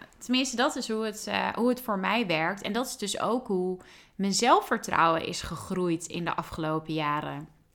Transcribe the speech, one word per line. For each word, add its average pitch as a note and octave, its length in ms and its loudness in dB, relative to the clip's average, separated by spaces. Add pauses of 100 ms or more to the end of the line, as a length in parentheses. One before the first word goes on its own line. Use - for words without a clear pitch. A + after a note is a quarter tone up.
(180)
Tenminste, B3+ 380 0
dat C4+ 200 2
is B3+ 140 -4
hoe A3 160 -2
het, G#3 220 -6
eh, G3 260 0
hoe A#3+ 160 2
het B3 120 0
voor G3+ 180 -2
mij G3 280 2
werkt. E3+ 340 0
En - 120 -4
dat A#3+ 120 0
is - 120 -8
dus G3+ 220 -4
ook A#3 280 0
hoe F#3 320 0 (360)
mijn G3 180 0
zelfvertrouwen G#3+ 920 4
is - 160 -4
gegroeid F3 640 -2
in F3 200 -6
de E3 100 0
afgelopen D#3+ 580 -4
jaren. D3 540 -2 (280)